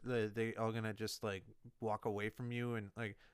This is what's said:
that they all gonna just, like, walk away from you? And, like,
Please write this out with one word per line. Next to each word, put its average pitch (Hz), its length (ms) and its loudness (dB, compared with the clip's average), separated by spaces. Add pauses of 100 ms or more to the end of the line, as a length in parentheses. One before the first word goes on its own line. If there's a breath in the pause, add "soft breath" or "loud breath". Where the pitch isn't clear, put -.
that 110 320 2
they 113 180 2
all 110 180 2
gonna 110 220 0
just, - 300 -2
like, 98 180 0 (380)
walk 107 240 2
away 104 240 2
from 120 240 -4
you? 120 240 0
And, 101 200 -2
like, 107 200 -4 (180 soft breath)